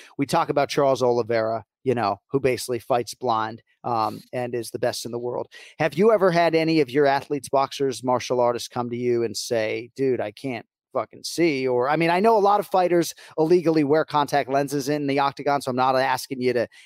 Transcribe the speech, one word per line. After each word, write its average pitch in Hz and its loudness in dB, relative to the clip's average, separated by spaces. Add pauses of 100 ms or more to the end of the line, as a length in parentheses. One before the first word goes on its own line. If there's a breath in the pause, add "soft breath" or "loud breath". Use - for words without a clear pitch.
(180 loud breath)
We 139 -2
talk 160 0
about 143 0
Charles 135 2
Oliveira, 113 0 (200)
you 127 0
know, 101 0
who 135 -2
basically 123 -2
fights 123 -2
blind, 113 -2 (220)
um, 110 -4 (120)
and 123 -6
is 120 -6
the 113 -10
best 120 -4
in 113 -10
the 117 -8
world. 120 -8 (320 loud breath)
Have 156 -2
you 202 4
ever 190 4
had 170 2
any 160 2
of 123 0
your 143 4
athletes, 139 -2
boxers, 135 -2
martial 123 0
artists 120 0
come 120 -6
to 120 -6
you 120 -2
and 107 -6
say, 113 -4
"Dude, 131 -2
I 107 -6
can't 120 -10 (260)
fucking - -6
see"? 143 0
Or, 123 2
I 147 2
mean, 165 2
I 175 2
know 226 4
a 208 2
lot 202 4
of - -4
fighters 175 2 (240 loud breath)
illegally 160 4
wear 151 2
contact 143 0
lenses 139 -2
in 147 -2
the 139 0
octagon, 139 -2
so - -4
I'm 127 -4
not 131 2
asking 131 -2
you 123 2
to 113 0 (200 loud breath)